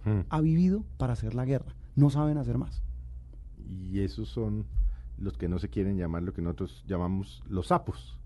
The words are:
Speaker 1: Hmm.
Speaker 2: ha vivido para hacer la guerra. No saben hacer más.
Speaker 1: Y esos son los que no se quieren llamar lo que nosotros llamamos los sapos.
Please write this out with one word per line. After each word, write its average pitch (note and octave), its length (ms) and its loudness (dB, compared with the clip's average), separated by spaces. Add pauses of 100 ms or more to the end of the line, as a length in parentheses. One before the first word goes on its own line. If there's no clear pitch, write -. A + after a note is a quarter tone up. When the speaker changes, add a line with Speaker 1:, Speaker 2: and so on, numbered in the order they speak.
Speaker 1:
Hmm. G#2+ 160 4 (100)
Speaker 2:
ha D#3 100 2
vivido F3+ 440 6 (120)
para B2 160 0
hacer A2+ 220 -2
la B2+ 100 0
guerra. C3 300 0 (220)
No C#3+ 120 10
saben D3+ 300 2
hacer A#2+ 180 0
más. - 260 -2 (840)
Speaker 1:
Y F#2 320 -4
esos G#2 280 -2
son G#2+ 360 -2 (540)
los G2 180 -4
que F2 120 -2
no F2 100 2
se E2 100 -2
quieren G2 300 2
llamar E2+ 240 0
lo F2+ 100 -2
que - 100 -4
nosotros F2 440 -4
llamamos F#2+ 600 0
los F#2+ 200 -2
sapos. - 580 0